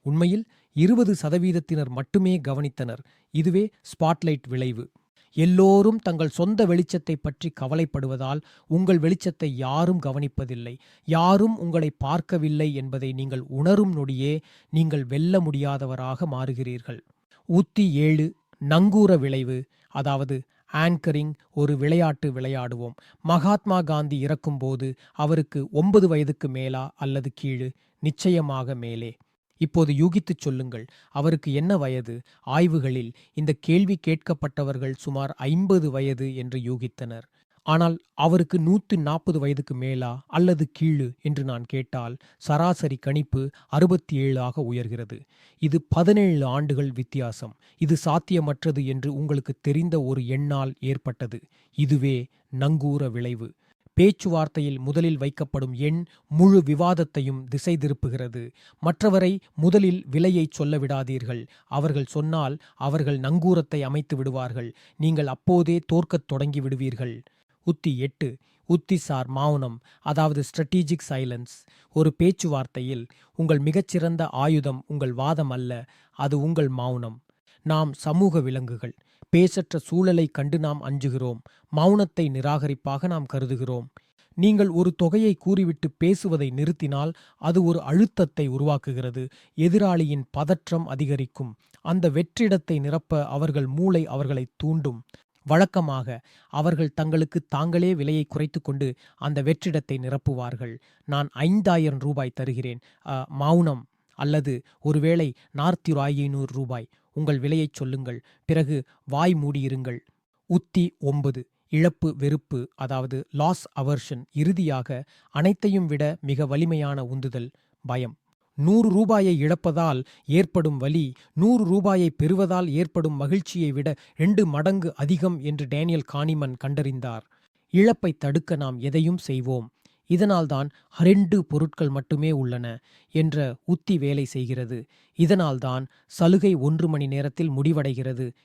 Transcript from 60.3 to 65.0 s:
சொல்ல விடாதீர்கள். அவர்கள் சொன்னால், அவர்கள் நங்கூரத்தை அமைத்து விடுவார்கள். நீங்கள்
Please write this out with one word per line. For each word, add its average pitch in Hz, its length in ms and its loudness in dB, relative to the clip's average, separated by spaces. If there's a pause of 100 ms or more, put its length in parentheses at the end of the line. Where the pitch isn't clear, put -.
சொல்ல 147 260 -2
விடாதீர்கள். 131 720 -6 (200)
அவர்கள் 143 380 -2
சொன்னால், 156 520 -4 (180)
அவர்கள் 143 440 -2
நங்கூரத்தை 160 640 0
அமைத்து 143 320 -4
விடுவார்கள். 127 580 -6 (240)
நீங்கள் 156 300 0